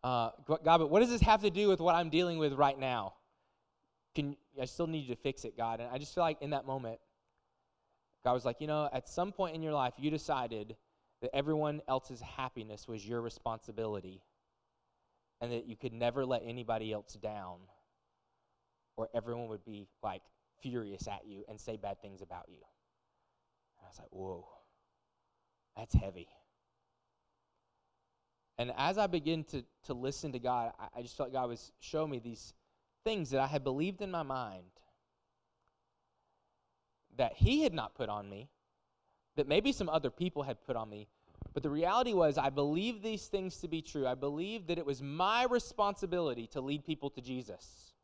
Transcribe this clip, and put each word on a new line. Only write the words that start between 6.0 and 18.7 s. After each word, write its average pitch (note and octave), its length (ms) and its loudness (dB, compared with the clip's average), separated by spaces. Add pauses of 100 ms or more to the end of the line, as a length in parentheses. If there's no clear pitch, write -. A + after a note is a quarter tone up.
feel F3+ 100 4
like D#3+ 180 2
in D3 100 -4
that C3+ 160 -2
moment, B2+ 320 -6 (1200)
God B2 100 2
was B2 120 -2
like, B2 160 -2
"You D3+ 60 -6
know, D3+ 260 0
at B2+ 160 -6
some F#3 220 -2
point F3 240 -4
in D#3+ 80 -6
your D#3 100 -2
life, C3 240 0
you D3 140 0
decided A#2 640 -4 (460)
that B2 140 -4
everyone D3+ 520 2
else's C3 340 -2
happiness A2 680 -8
was A2 160 -8
your A#2 180 -2
responsibility G#2+ 1000 -6 (1200)
and A#2+ 100 -4
that A#2 140 -4
you A2+ 100 -12
could A#2 180 -8
never A#2+ 320 0
let B2+ 200 0
anybody A2+ 480 -4
else G#2 200 -8
down G2+ 440 -8 (1400)